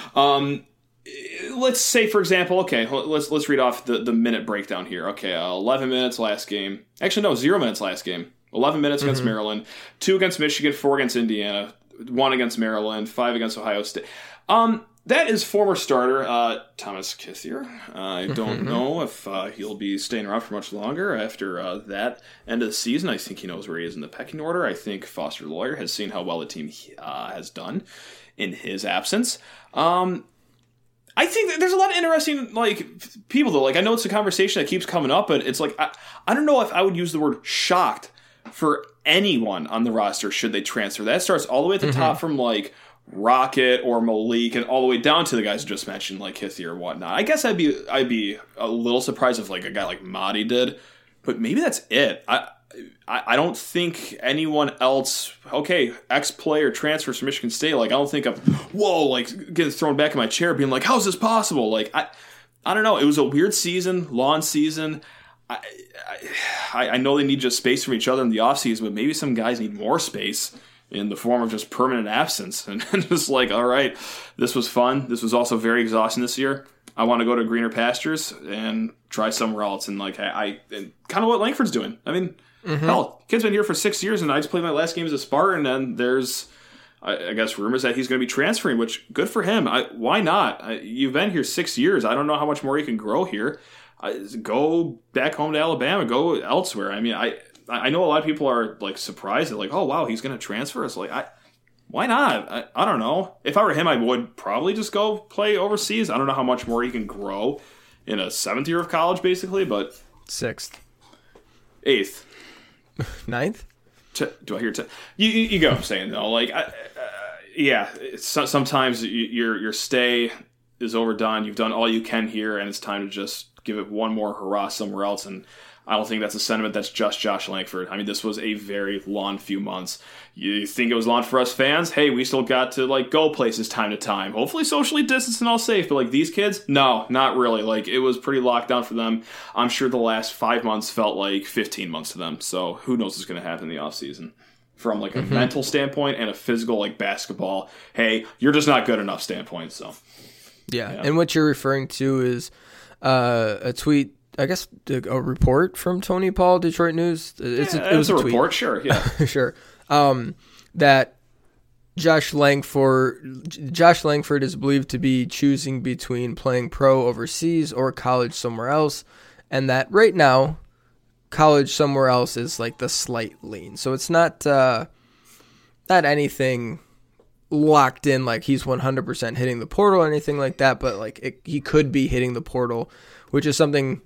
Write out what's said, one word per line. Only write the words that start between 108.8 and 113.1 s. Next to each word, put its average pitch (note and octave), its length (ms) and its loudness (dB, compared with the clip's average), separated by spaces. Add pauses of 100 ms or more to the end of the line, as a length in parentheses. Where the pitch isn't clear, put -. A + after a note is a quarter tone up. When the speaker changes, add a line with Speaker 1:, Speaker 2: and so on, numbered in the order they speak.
Speaker 1:
of E3+ 80 -4
college, F3 340 0
basically, F#3 420 0
but G#2 360 -4 (280)
Speaker 2:
Sixth. - 520 -8 (1040)
Speaker 1:
Eighth. A2 400 0 (520)
Speaker 2:
<laughs> - 500 -12